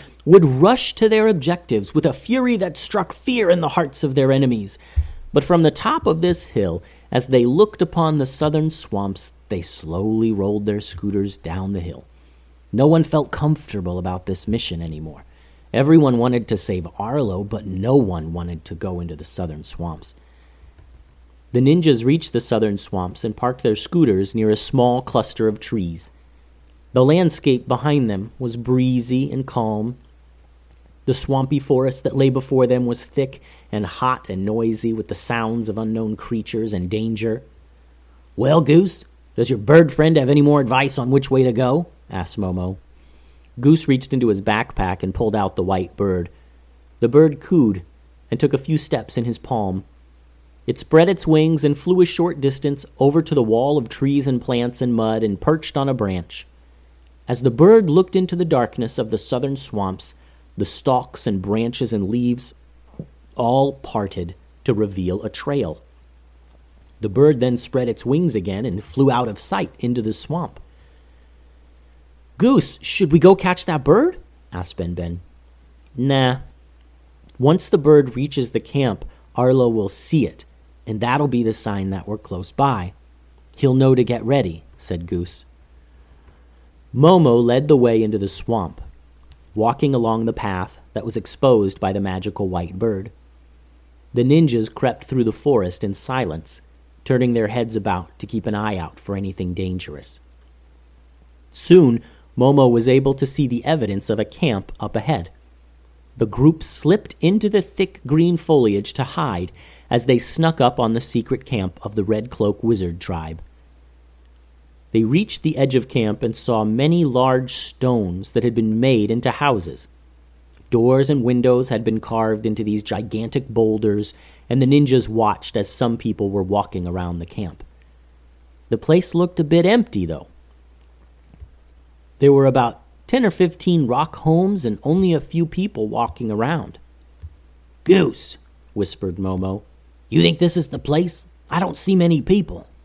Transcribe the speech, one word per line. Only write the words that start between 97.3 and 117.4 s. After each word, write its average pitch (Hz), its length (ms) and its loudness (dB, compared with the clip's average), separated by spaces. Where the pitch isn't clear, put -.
their 113 120 2
heads 113 300 -4
about 95 420 -4
to - 80 -8
keep 107 200 -6
an 107 100 -4
eye 104 200 -4
out 82 220 -10
for - 160 -8
anything 95 400 -6
dangerous. 92 640 -10
Soon, 143 500 6
Momo 135 320 6
was 117 200 4
able 135 260 4
to 135 120 -2
see 135 200 -2
the 120 180 -4
evidence 110 460 -2
of 104 80 -2
a 107 60 -2
camp 107 560 -4
up 104 160 -8
ahead. 104 340 -4
The 113 100 0
group 147 380 2
slipped - 560 -2
into 214 280 2
the 196 140 2
thick - 420 -6
green 165 320 2
foliage 113 580 2
to 135 100 -4
hide 101 480 -6
as 120 180 0
they 127 120 4
snuck 160 420 -2
up 123 200 2
on 113 140 0
the 117 60 -2
secret - 440 -4
camp 95 400 -6
of 104 100 -10
the 107 100 -2
Red 107 260 -2
Cloak 104 340 -2
Wizard 92 360 -2
tribe. 82 400 -10
They 113 120 4
reached 156 380 0
the 156 140 0
edge 131 200 2
of 120 120 0
camp 107 340 -2
and 113 120 -4
saw 110 300 -2
many 143 400 2
large 127 500 2